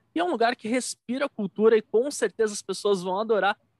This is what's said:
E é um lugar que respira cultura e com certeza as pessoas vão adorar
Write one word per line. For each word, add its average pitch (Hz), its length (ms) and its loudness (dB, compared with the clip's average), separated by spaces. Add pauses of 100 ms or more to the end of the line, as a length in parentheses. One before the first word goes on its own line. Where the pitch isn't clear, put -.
(140)
E 320 40 -4
é 339 60 0
um 359 60 0
lugar 240 260 0
que - 100 -14
respira 254 640 -4
cultura 214 480 2
e 214 60 2
com 254 280 0
certeza 220 420 -2
as 196 100 -10
pessoas 190 400 -2
vão 185 180 -2
adorar 208 360 0 (240)